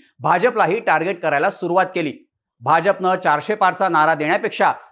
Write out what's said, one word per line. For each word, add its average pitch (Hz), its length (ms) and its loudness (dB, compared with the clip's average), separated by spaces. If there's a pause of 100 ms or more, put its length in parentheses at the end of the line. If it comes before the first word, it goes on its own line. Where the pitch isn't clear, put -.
(200)
भाजपलाही 185 600 0
टार्गेट 175 420 -2
करायला 156 280 0
सुरुवात 185 440 0
केली. 160 180 -4 (480)
भाजपनं 175 560 0
चारशे 180 380 -2
पारचा 190 340 0
नारा 160 260 4
देण्यापेक्षा 175 580 0 (200)